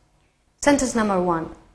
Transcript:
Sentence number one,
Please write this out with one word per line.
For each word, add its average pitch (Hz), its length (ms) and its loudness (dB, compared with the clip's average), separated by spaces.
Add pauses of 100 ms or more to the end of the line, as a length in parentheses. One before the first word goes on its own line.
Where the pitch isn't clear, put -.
(600)
Sentence 269 320 2
number 208 280 0
one, 165 340 -2 (200)